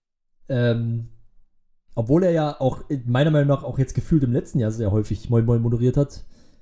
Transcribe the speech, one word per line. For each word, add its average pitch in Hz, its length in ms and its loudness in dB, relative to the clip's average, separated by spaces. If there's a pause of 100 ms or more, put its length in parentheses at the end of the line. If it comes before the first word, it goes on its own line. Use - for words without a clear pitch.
(500)
Ähm, 117 600 0 (840)
obwohl 135 280 2
er 180 80 2
ja 151 280 -2
auch, 131 300 -2
äh, 143 160 -4
meiner 131 260 2
Meinung 147 160 4
nach 139 160 2
auch 127 160 -6
jetzt - 160 -2
gefühlt 147 280 2
im 120 100 0
letzten - 260 -2
Jahr 110 120 0
sehr 110 200 -2
häufig 107 380 -2
Moin 117 160 4
Moin 117 160 2
moderiert 120 340 0
hat. - 300 -2 (360)